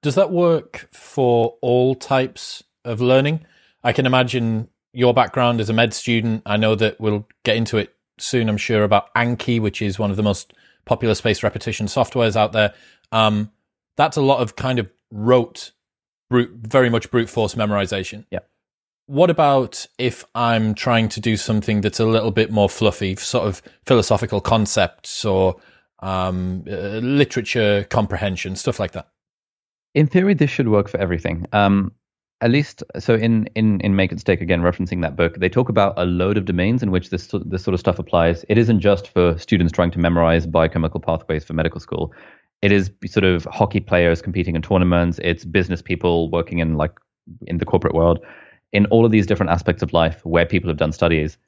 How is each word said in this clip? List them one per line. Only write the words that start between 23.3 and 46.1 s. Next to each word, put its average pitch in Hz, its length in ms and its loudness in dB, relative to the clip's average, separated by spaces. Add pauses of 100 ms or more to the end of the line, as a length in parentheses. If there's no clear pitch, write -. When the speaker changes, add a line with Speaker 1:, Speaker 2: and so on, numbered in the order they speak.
Speaker 1:
of 98 160 -6 (240)
philosophical 107 540 2
concepts - 840 -2
or, 95 320 2 (440)
um, 92 680 -4
uh, 101 300 -8
literature 123 880 0
comprehension, 98 640 -4
stuff - 240 -6
like 95 140 -4
that? - 160 -14 (840)
Speaker 2:
In 151 120 4
theory, 190 280 2
this 147 160 0
should 123 180 -2
work 104 200 2
for - 120 -6
everything. 85 520 -4
Um, 98 400 2 (480)
at 117 100 2
least, 143 340 0 (140)
so - 160 2
in, 110 320 2 (100)
in, 107 240 2
in 98 160 2
Make 92 160 2
It 85 80 -8
Stick, 90 200 0
again, 87 200 0
referencing 87 420 -2
that 76 140 -4
book, 85 240 -2
they 92 80 0
talk 127 220 0
about 101 260 2
a 90 80 0
load 90 320 0
of 98 80 -2
domains 98 400 0
in 98 80 -2
which 90 180 -2
this, - 240 -8 (120)
this 90 180 -6
sort 95 100 -2
of 90 60 0
stuff - 180 0
applies. 85 500 0
It 107 100 4
isn't 113 200 4
just 95 300 2
for 85 300 2
students 87 340 0
trying 87 200 0
to - 60 -6
memorize 85 480 2
biochemical 80 540 0
pathways 82 440 -4
for 82 100 -12
medical 80 260 -4
school. - 320 -8 (480)
It 101 120 2
is 98 180 2 (160)
sort 95 180 0
of 90 200 2
hockey - 360 -2
players 85 400 2
competing 87 340 -4
in 80 80 -2
tournaments. 87 600 2
It's 82 240 -4
business 87 340 -2
people 85 500 -2